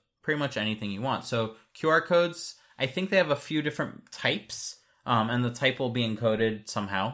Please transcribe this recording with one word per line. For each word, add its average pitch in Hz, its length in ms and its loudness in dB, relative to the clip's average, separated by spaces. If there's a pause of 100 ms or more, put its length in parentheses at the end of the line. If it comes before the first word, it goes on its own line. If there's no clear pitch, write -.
(220)
pretty 151 180 0
much 143 160 -2
anything 107 340 -2
you 98 120 -6
want. 127 240 -2
So 113 300 -2 (180)
Q 160 160 0
R 160 100 6
codes, 175 560 0 (240)
I 135 60 0
think 180 240 -2
they 196 80 4
have 160 140 4
a 135 40 4
few 151 260 -2
different - 480 -4
types, - 680 -4 (280)
um, 113 240 2
and 123 140 2
the 120 60 2
type 131 300 0
will 131 100 0
be 117 180 0
encoded 110 640 0
somehow. 98 440 -2